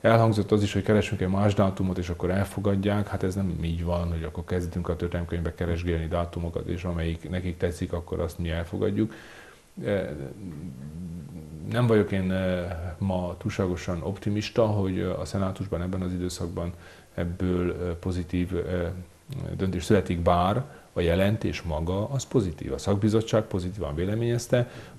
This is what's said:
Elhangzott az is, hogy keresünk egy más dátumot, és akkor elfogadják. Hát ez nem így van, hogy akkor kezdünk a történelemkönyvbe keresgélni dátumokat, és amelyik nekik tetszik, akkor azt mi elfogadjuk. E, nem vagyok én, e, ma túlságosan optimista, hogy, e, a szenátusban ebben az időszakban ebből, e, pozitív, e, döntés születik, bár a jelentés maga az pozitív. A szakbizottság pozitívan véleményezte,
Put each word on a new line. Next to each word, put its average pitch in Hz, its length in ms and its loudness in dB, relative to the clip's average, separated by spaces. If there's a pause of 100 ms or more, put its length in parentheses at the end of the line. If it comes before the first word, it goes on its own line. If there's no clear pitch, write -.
Elhangzott 113 500 6
az 104 120 6
is, 101 100 0
hogy 98 100 2
keresünk 104 380 4
egy 90 60 2
más 98 260 4
dátumot, 95 440 2
és 87 120 -2
akkor 87 200 -2
elfogadják. 98 800 2
Hát - 160 -4
ez 92 120 0
nem 92 260 0
így 85 220 -2
van, 87 280 0
hogy 82 120 -2
akkor 80 200 -6
kezdünk 87 460 -2
a 85 60 2
történelemkönyvbe 85 580 -2
keresgélni 85 540 -2
dátumokat, 85 600 -4
és 87 160 -4
amelyik 82 460 -2
nekik 87 280 -4
tetszik, 87 360 -2
akkor 85 260 -6
azt 82 200 -4
mi 85 100 -2
elfogadjuk. 98 640 0 (720)
E, 92 300 -2 (1600)
nem 120 160 4
vagyok 107 240 6
én, 92 200 2
e, 90 680 -2
ma 90 400 0
túlságosan 90 680 -2
optimista, 101 600 0
hogy, 95 320 2
e, 92 220 -2
a 92 60 -4
szenátusban 95 560 -2
ebben 92 200 -2
az 90 120 -2
időszakban 90 580 -4 (420)
ebből, 90 580 0
e, 87 220 -4
pozitív, 87 640 -2
e, 87 380 -2 (640)
döntés 92 260 0
születik, 92 360 4
bár 90 440 4 (300)
a 92 80 -2
jelentés 92 600 2
maga 87 480 -2
az 135 180 -4
pozitív. 87 460 0
A 69 40 -4
szakbizottság 107 680 2
pozitívan 90 520 -4
véleményezte, 120 760 0 (280)